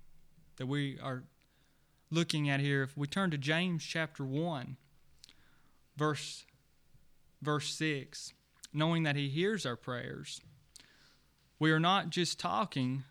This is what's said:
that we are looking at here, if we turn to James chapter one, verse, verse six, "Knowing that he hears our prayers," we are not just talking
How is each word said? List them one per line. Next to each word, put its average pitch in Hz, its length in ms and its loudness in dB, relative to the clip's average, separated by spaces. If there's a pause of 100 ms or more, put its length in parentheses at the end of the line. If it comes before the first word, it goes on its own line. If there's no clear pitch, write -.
(580)
that 131 100 -6
we 139 320 -2
are 131 240 -6 (840)
looking 156 400 2
at 139 100 4
here, 139 240 2
if 135 120 -6
we 143 120 -4
turn 185 240 2
to 147 60 0
James 160 460 0
chapter 160 400 -4
one, 135 540 -4 (1200)
verse, 151 480 -2 (960)
verse 147 320 -2
six, 147 600 -4 (380)
"Knowing 160 320 2
that 147 140 2
he 143 100 0
hears 170 380 0
our 120 100 -2
prayers," 127 640 -8 (1200)
we 156 100 6
are 160 120 6
not 180 280 4
just 170 300 0
talking 139 720 0